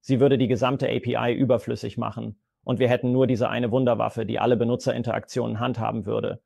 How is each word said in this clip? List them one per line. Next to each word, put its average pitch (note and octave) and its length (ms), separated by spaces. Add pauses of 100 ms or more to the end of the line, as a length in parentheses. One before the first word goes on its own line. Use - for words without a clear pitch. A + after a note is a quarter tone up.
Sie C3 180
würde C#3 180
die B2 120
gesamte B2+ 400
A A#2+ 100
P A#2+ 160
I A#2+ 180
überflüssig A#2+ 640
machen. A2+ 440 (240)
Und B2 160
wir B2+ 80
hätten B2 240
nur C3 160
diese A#2+ 200
eine A#2+ 220
Wunderwaffe, A2+ 560
die A2 140
alle A#2+ 160
Benutzerinteraktionen A#2 1040
handhaben A2 460
würde. - 400